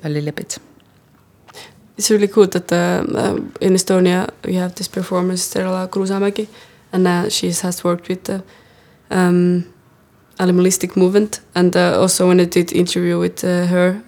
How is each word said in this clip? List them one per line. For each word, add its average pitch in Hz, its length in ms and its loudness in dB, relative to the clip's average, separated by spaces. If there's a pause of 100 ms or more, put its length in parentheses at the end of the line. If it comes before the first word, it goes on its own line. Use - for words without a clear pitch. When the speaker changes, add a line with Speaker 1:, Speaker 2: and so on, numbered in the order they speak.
Speaker 1:
a 156 40 -6
little 147 240 -4
bit. - 260 -10 (1400)
Speaker 2:
It's - 140 -2
really 208 180 4
cool 202 200 4
that, 180 240 -4
uh, 175 320 0 (120)
uh, 127 200 -2 (240)
in 185 140 2
Estonia 185 540 2 (160)
we 185 100 -4
have 180 200 -2
this - 140 -10
performer, 185 480 -4
Sterla 185 520 -4
Kruusamägi, 196 580 -2 (460)
and, 185 140 2
uh, 175 240 0
she 180 220 -2
has 180 320 -6
worked 175 240 -2
with 185 160 -6
the, 196 180 -6 (680)
um, 180 540 2 (760)
animalistic 180 580 2
movement. 202 440 2 (140)
And, 180 220 2
uh, 180 240 2
also 185 280 2
when 180 120 6
I 175 60 4
did 175 260 0
interview 175 460 0
with, 175 260 -4
uh, 180 220 0
her, 180 420 0